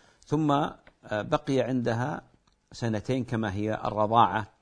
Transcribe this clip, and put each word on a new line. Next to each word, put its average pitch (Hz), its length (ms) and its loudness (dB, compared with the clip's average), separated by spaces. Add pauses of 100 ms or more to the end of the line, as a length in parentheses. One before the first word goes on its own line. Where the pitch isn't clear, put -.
(260)
ثم، 147 260 0
آه، 147 260 0 (440)
بقي 139 400 0
عندها 120 600 -2 (500)
سنتين 120 520 -2
كما 113 300 -4
هي 107 200 -2
الرضاعة 107 760 2 (140)